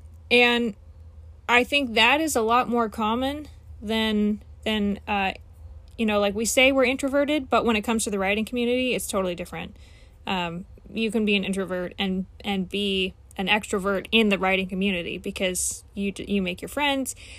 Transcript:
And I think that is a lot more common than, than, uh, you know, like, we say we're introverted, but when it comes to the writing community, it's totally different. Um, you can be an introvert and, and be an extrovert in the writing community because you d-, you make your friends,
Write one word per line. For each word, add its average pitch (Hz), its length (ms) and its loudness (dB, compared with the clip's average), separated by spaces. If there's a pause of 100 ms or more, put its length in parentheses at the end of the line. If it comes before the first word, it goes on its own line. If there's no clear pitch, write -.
(300)
And 240 440 4 (760)
I 240 160 6
think 262 300 0
that 233 260 6
is 320 160 0
a 233 60 4
lot 233 260 4
more 233 200 2
common 254 600 -2 (340)
than, 214 600 0 (220)
than, 208 440 0
uh, 196 240 0 (680)
you 226 80 0
know, 208 140 2
like, 202 140 2
we 220 100 -2
say 262 280 6
we're 269 120 4
introverted, 277 640 0
but 220 160 2
when 226 100 2
it 208 80 0
comes 220 220 0
to 233 60 -4
the 202 80 -2
writing 202 260 0
community, 247 500 0
it's 190 120 -4
totally 185 280 -2
different. 175 400 -10 (520)
Um, 175 380 -4 (280)
you 220 180 -2
can 220 140 0
be 202 120 4
an 196 80 0
introvert 180 540 -4
and, 190 280 -2 (140)
and 190 280 -4
be 190 460 -2 (240)
an 190 100 -2
extrovert 196 640 -2
in 220 180 4
the 196 80 2
writing 190 280 0
community 185 520 -4
because 190 680 -4 (100)
you 202 160 -4
d-, - 160 -10
you 202 140 0
make 180 220 -4
your - 60 -8
friends, 277 460 -2 (240)